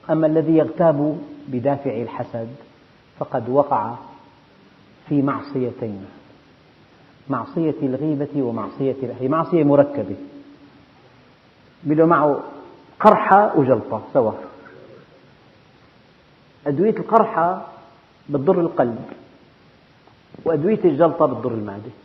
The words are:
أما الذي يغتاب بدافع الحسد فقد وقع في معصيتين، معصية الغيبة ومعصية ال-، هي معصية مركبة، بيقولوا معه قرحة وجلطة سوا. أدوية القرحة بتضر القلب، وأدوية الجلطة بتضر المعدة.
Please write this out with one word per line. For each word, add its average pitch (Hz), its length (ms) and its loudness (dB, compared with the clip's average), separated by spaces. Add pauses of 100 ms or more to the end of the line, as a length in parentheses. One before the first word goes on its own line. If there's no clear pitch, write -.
(100)
أما 160 160 2
الذي 160 300 2
يغتاب 151 600 2 (300)
بدافع 131 540 -2
الحسد 117 460 -8 (720)
فقد 123 300 -6
وقع 123 460 0 (1120)
في 143 140 2
معصيتين، 117 840 -6 (1200)
معصية 139 540 -4
الغيبة 139 600 -2
ومعصية 120 600 -4
ال-، 117 180 -8
هي 131 80 -2
معصية 160 360 2
مركبة، 143 520 2 (1700)
بيقولوا 156 220 4
معه 147 360 4 (580)
قرحة 208 580 6
وجلطة 113 440 0 (100)
سوا. 113 200 2 (2250)
أدوية 175 300 0
القرحة 185 720 0 (600)
بتضر 147 320 2
القلب، 123 440 -2 (1400)
وأدوية 165 400 0
الجلطة 156 420 4
بتضر 120 240 -4
المعدة. 104 400 -8 (140)